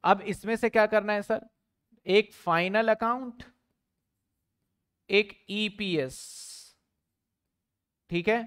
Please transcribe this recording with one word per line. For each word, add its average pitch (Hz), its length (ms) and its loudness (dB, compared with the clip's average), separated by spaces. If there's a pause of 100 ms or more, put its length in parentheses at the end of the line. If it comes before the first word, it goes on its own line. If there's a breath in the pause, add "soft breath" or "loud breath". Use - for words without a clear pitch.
अब 196 200 4
इसमें 208 320 -4
से 226 140 -2
क्या 220 160 4
करना 214 280 0
है 208 80 -2
सर? 220 240 -4 (600)
एक 208 300 2
फाइनल 190 540 0
अकाउंट, 240 540 -2 (1700)
एक 208 240 2 (160)
ईपीएस, 196 720 -4 (1900)
ठीक 175 180 0
है 233 180 2